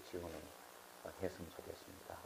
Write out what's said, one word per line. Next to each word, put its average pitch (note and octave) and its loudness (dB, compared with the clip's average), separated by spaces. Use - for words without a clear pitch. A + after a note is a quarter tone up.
지원을 F2 4
했으면 F2 4
좋겠습니다. - -4